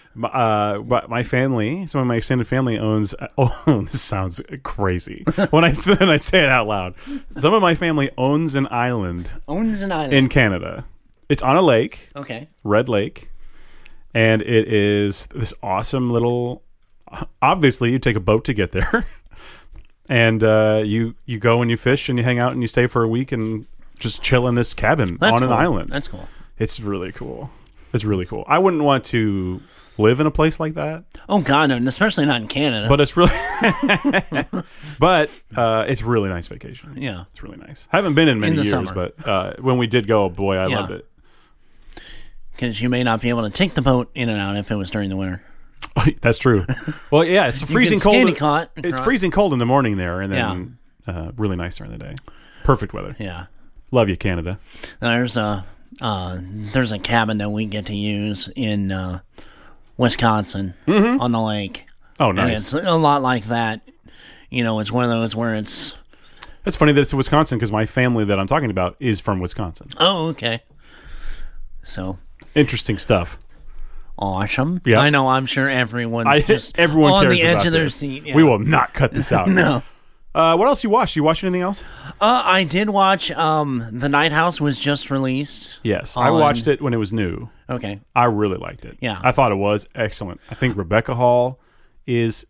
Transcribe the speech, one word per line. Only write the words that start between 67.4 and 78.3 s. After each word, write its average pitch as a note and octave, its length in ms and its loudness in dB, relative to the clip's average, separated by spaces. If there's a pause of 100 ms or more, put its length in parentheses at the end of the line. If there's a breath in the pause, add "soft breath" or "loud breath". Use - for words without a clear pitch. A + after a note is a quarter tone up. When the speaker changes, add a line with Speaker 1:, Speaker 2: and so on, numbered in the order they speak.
Speaker 1:
'cause G#2+ 140 -4
my A2 140 0
family A#2+ 380 0
that G2+ 140 0
I'm G2 80 -2
talking A#2+ 240 -2
about F#2 300 -2
is A2+ 200 -2
from G2 200 -2
Wisconsin. F2+ 480 -8 (100)
Speaker 2:
Oh, E3 300 0
okay. A#2+ 320 -6 (1200 loud breath)
So F#2 360 -8 (360)
Speaker 1:
Interesting B2 440 0
stuff. - 400 0 (800 soft breath)
Speaker 2:
Awesome. G2+ 640 -2
Speaker 1:
Yeah. A2+ 160 6
Speaker 2:
I C#3+ 100 6
know. C3+ 180 2
I'm C3 180 2
sure C3+ 240 -2
everyone's A#2 580 -2
Speaker 1:
I, D3 140 6
Speaker 2:
just - 360 0
Speaker 1:
everyone D#3 340 6
Speaker 2:
on G3 120 6
Speaker 1:
cares - 160 4
Speaker 2:
the - 60 2
edge E3+ 100 4
Speaker 1:
about - 100 4
Speaker 2:
of E3 60 0
their D#3+ 120 2
Speaker 1:
this. C3+ 120 -2
Speaker 2:
seat. C#3+ 300 -8
Yeah. C#3 100 -2